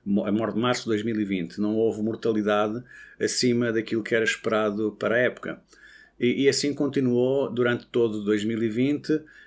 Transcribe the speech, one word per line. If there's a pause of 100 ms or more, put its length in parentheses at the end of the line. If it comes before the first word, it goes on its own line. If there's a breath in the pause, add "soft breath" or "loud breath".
mo-,
a
morte
de
março
de
dois
mil
e
vinte,
não
houve
mortalidade (360 loud breath)
acima
daquilo
que
era
esperado
para
a
época. (580 loud breath)
E,
e
assim
continuou
durante
todo
dois
mil
e
vinte, (240 loud breath)